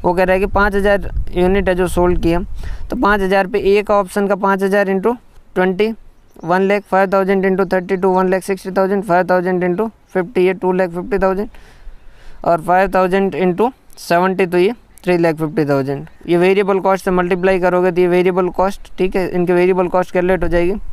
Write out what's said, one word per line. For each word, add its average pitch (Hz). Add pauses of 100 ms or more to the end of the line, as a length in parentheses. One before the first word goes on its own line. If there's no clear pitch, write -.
वो 175
कह 185
रहा 180
है 190
कि 202
पाँच 202
हज़ार 202 (240)
unit 185
है 185
जो 180
sold 175
किया, 170 (500)
तो 196
पाँच 214
हज़ार 190
पे 196
ए 202
का 208
ऑप्शन 202
का 202
पाँच 196
हज़ार 196
into 190 (380)
twenty, 190 (520)
वन 180
लाख 196
फ़ाइव 190
थाउजेंड 196
into 190
थर्टी 185
टू, 185
वन 185
लाख 190
सिक्सटी 190
थाउजेंड, 190
फ़ाइव 180
थाउजेंड 180
into 185 (180)
फिफ्टी, 180
ये 185
टू 185
लाख 185
फिफ्टी 180
थाउजेंड, 190 (960)
और 165
फ़ाइव 180
थाउजेंड 185
into 185 (260)
सेवेंटी, 185
तो 175
ये 190 (320)
थ्री 180
लाख 165
फिफ्टी 156
थाउजेंड। 139 (220)
ये 175
variable 190
cost 190
से 196
multiply 180
करोगे 180
तो 175
ये 180
variable 180
cost, 196 (180)
ठीक 190
है, 180
इनके 180
variable 180
cost 180
calculate 180
हो 165
जाएगी। 175 (180)